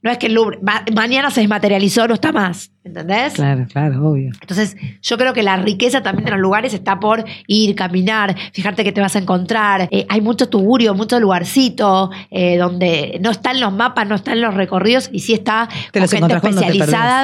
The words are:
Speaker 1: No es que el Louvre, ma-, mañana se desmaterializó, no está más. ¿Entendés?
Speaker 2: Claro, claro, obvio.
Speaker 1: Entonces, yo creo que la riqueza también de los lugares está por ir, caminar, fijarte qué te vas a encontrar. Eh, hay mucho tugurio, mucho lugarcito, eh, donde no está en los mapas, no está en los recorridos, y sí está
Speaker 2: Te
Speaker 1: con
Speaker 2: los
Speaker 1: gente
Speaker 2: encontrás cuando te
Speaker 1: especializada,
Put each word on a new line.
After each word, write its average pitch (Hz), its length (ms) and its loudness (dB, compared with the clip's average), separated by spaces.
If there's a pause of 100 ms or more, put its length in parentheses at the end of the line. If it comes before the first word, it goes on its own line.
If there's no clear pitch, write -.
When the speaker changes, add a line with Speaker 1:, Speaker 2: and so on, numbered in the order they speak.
Speaker 1:
No 233 100 -2
es 240 60 -2
que 247 100 -4
el 220 60 0
Louvre, 226 280 2
ma-, 202 220 -2 (100)
mañana 247 380 0
se - 80 0
desmaterializó, 208 680 2
no 233 60 2
está 311 180 -2
más. 190 380 -4 (140)
¿Entendés? 185 500 -4
Speaker 2:
Claro, 139 360 0
claro, 143 380 0
obvio. 135 220 -2 (100)
Speaker 1:
Entonces, 202 340 -4 (260)
yo - 160 -4
creo 254 160 2
que 240 80 0
la 196 140 2
riqueza 214 480 0
también 196 220 -2
de 214 60 -2
los 196 100 0
lugares 214 320 0
está 196 260 -2
por 220 240 0 (240)
ir, 208 280 2
caminar, 190 600 0 (160)
fijarte 196 320 -4
qué 196 80 0
te 208 80 -4
vas 196 160 0
a 208 40 2
encontrar. 185 720 0
Eh, 196 200 -2
hay 208 100 2
mucho 233 300 0
tugurio, 220 440 2
mucho 220 280 0
lugarcito, 190 920 2 (180)
eh, 180 280 2
donde 175 640 0
no 226 100 0
está 240 200 -4
en 262 100 -2
los 208 100 0
mapas, 233 340 0
no 208 100 -2
está 196 180 -4
en 226 80 0
los 220 120 0
recorridos, 196 600 0
y 190 60 -4
sí - 140 -4
está 220 360 -2
Speaker 2:
Te - 300 -6
Speaker 1:
con - 20 4
Speaker 2:
los 180 100 2
Speaker 1:
gente - 60 2
Speaker 2:
encontrás 170 240 2
cuando 196 200 2
te - 60 2
Speaker 1:
especializada, 226 560 2